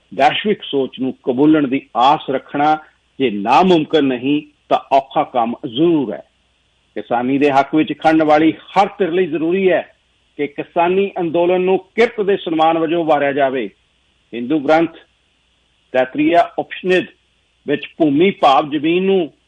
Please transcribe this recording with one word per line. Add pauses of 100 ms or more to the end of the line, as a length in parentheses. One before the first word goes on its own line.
(160)
ਵੈਸ਼ਵਿਕ
ਸੋਚ
ਨੂੰ (100)
ਕਬੂਲਣ
ਦੀ (140)
ਆਸ
ਰੱਖਣਾ (420)
ਜੇ
ਨਾਮੁਮਕਿਨ
ਨਹੀਂ (280)
ਤਾਂ
ਔਖਾ
ਕੰਮ (120)
ਜ਼ਰੂਰ
ਹੈ। (720)
ਕਿਸਾਨੀ
ਦੇ
ਹੱਕ
ਵਿੱਚ
ਖੜਨ
ਵਾਲੀ
ਹਰ (100)
ਧਿਰ
ਲਈ
ਜ਼ਰੂਰੀ
ਹੈ (420)
ਕਿ
ਕਿਸਾਨੀ
ਅੰਦੋਲਨ
ਨੂੰ
ਕਿਰਤ
ਦੇ
ਸਨਮਾਨ
ਵਜੋਂ
ਉਭਾਰਿਆ
ਜਾਵੇ। (640)
Hindu
Granth (960)
Tatriya
Upanishad (600)
ਵਿੱਚ (120)
ਭੂਮੀ
ਭਾਵ
ਜ਼ਮੀਨ
ਨੂੰ (140)